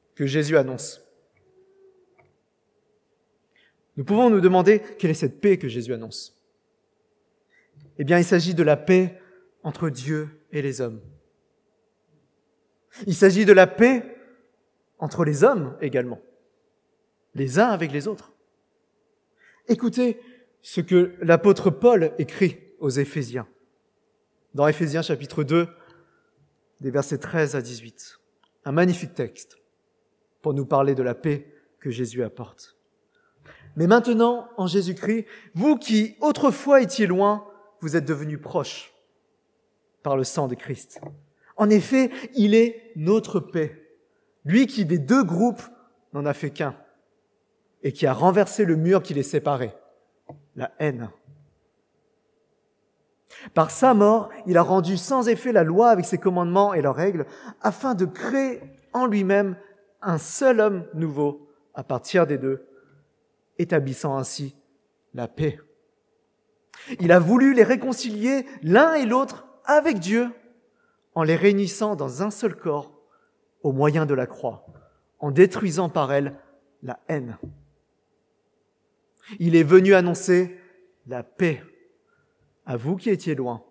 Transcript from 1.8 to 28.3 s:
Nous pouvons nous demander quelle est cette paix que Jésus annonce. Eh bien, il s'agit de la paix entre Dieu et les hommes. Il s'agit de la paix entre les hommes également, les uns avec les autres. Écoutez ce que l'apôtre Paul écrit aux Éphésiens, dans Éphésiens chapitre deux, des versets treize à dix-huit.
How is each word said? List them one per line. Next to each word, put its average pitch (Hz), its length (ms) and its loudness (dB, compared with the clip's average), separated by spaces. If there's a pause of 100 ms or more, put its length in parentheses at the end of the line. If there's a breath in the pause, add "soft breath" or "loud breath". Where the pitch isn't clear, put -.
Nous 143 80 -8
pouvons 226 260 4
nous 202 120 4
demander 185 400 6 (160 loud breath)
quelle 165 140 0
est - 20 0
cette 147 260 -4
paix 196 180 2
que 135 120 -8
Jésus 120 240 -8
annonce. 113 440 -14 (1600 soft breath)
Eh 151 40 -4
bien, 165 140 2
il 175 80 4
s'agit 175 280 0
de 165 100 2
la 147 120 4
paix 185 460 0 (420 soft breath)
entre 160 260 -6
Dieu 147 400 -8 (220)
et 147 100 -8
les 131 200 -6
hommes. 113 180 -8 (2000 loud breath)
Il 175 80 0
s'agit 196 300 4
de 202 80 8
la 185 140 8
paix 240 500 2 (840)
entre 165 240 -4
les 151 220 2
hommes 190 340 0
également, 123 400 -6 (1160)
les 135 220 -4
uns 233 120 4
avec 165 240 -4
les 147 160 -6
autres. - 240 -14 (1400 soft breath)
Écoutez 240 500 -2 (420 loud breath)
ce - 200 -8
que 180 400 2
l'apôtre 180 480 4
Paul 233 480 2
écrit - 420 -2 (200)
aux 143 100 -4
Éphésiens, 127 580 -6 (1080)
dans 143 120 2
Éphésiens 151 340 -2
chapitre 147 440 -6
deux, 170 240 0 (1120 soft breath)
des 135 100 -8
versets 139 260 -4
treize 151 380 -4
à 131 60 -4
dix-huit. 117 580 -18 (460)